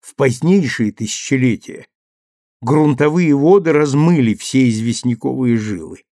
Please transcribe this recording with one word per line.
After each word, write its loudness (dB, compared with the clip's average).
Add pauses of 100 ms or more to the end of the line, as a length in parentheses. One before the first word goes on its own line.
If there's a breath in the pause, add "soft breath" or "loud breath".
В -20
позднейшие 0
тысячелетия -4 (720)
грунтовые 2
воды 4
размыли 2
все 0
известняковые -2
жилы -8 (120)